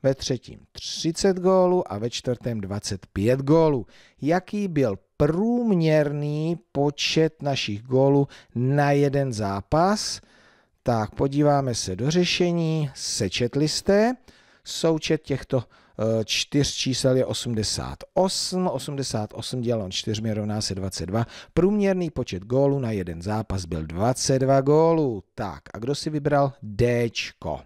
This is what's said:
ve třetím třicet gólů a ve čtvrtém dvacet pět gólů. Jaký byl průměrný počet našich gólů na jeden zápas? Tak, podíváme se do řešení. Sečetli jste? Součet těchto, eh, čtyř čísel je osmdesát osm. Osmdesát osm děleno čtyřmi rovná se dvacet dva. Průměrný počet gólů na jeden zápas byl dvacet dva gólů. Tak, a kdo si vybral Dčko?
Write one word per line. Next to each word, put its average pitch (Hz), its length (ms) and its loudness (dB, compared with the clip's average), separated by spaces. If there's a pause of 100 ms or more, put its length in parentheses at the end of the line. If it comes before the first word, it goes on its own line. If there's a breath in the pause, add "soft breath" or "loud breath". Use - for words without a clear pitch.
ve 135 120 2
třetím 123 460 -6 (120)
třicet - 640 -2
gólů 180 560 2
a 104 60 -6
ve 117 120 -4
čtvrtém 117 500 -4
dvacet 98 520 -8
pět 120 280 2
gólů. 147 460 4 (360 soft breath)
Jaký 185 460 -2
byl 131 300 0 (180)
průměrný 156 1400 2 (140)
počet 147 680 0
našich 123 400 -4
gólů 135 460 4 (260 loud breath)
na 143 360 2
jeden 139 420 2
zápas? 110 880 0 (600 soft breath)
Tak, 113 320 -2
podíváme 139 600 2
se 92 220 -4
do 123 140 -2
řešení. 170 840 0
Sečetli 123 760 -2
jste? 214 480 2 (480 soft breath)
Součet 160 580 -2
těchto, 131 400 -2
eh, - 600 -4
čtyř - 500 -2
čísel 131 420 0
je 127 80 2
osmdesát 117 720 -4 (160)
osm. 185 520 0
Osmdesát 131 680 -4
osm 123 260 -8
děleno 113 300 -2
čtyřmi 107 440 -4
rovná 107 260 -4
se 101 140 -4
dvacet 95 320 -6
dva. 110 200 -2 (280 loud breath)
Průměrný 190 560 2
počet 98 340 -6
gólů 139 340 2
na 120 120 -2
jeden 85 320 -4
zápas 104 420 -4
byl 80 220 -6
dvacet 113 520 0
dva 135 220 4
gólů. 147 640 2 (100)
Tak, 87 280 -10 (120)
a - 40 -10
kdo 117 160 -2
si - 160 -6
vybral 143 420 2 (240)
Dčko? 117 880 0